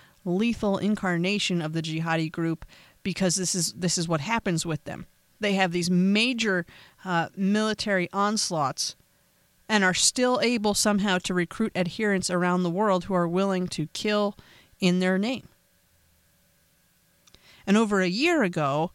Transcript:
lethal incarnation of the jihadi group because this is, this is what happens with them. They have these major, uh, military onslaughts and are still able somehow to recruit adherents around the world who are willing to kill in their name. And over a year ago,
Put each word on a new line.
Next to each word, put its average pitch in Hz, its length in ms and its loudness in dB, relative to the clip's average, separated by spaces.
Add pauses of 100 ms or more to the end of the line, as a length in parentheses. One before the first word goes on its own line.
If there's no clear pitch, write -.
(260)
lethal 196 520 0
incarnation 190 840 0
of 156 120 -4
the 165 80 -2
jihadi 160 500 -2
group 165 340 -4 (380)
because 185 320 0
this 185 180 -2
is, 170 200 -2
this 175 240 -2
is 165 100 -2
what 165 120 0
happens 180 460 -2
with 160 200 -6
them. - 200 -12 (340)
They 208 140 0
have 190 180 2
these 175 180 0
major, 202 760 2 (400)
uh, 170 320 -2
military 202 720 0
onslaughts 196 840 -2 (760)
and 214 140 2
are 185 100 4
still 247 480 2
able 220 320 2
somehow 202 460 2
to 185 140 -4
recruit 180 420 -2
adherents 185 540 0
around 180 340 2
the 175 60 0
world 185 360 2
who 196 80 -4
are 175 140 2
willing 185 420 0
to 156 180 -6
kill 208 480 -2 (440)
in 180 200 2
their 185 180 2
name. 220 300 -4 (2250)
And 196 100 6
over 208 240 2
a 185 60 2
year 277 360 2
ago, 156 520 0